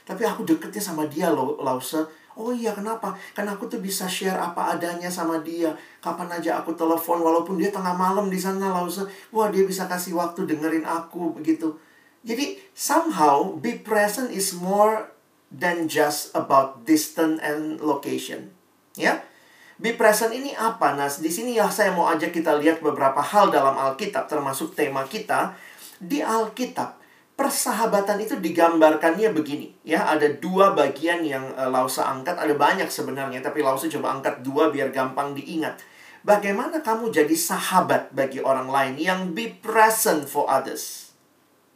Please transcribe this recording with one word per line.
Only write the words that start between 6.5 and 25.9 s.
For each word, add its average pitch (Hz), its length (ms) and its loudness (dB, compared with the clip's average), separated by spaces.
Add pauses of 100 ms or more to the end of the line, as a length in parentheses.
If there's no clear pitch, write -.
aku 160 160 -6
telepon, 165 480 0
walaupun 170 320 2
dia 185 160 0
tengah 185 240 -2
malam 190 320 2
di 185 120 -2
sana, 190 360 -2
Lause. 180 320 -4 (240)
Wah, 220 160 2
dia 190 160 2
bisa 185 240 0
kasih 180 320 -4
waktu 170 240 -2
dengerin 151 400 -2
aku," 165 560 -6
begitu. 156 400 -2 (480)
Jadi, 262 320 -4 (160)
somehow, 220 800 2
be 190 240 -4
present 214 560 0
is 190 240 -2
more 202 480 2 (480)
than 170 320 0
just 147 480 0
about 135 480 2
distance 160 560 2
and 156 400 -4
location. 139 720 -4 (480)
Ya? 226 240 0 (560)
Be 226 160 -2
present 226 400 4
ini 277 220 -8
apa, 147 400 0
Nas? 143 260 -2
Di 320 80 -2
sini 233 240 -2
ya, 202 160 4
saya 190 240 2
mau 165 160 2
ajak 160 240 -2
kita 147 240 2
lihat 156 240 4
beberapa 139 400 2
hal 202 320 4
dalam 135 240 4
Alkitab, 135 480 -2
termasuk 151 480 -4
tema 135 320 -2
kita. 175 480 -4 (480)